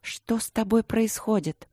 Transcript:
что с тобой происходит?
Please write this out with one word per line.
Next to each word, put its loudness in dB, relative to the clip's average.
что -2
с -8
тобой 2
происходит? -2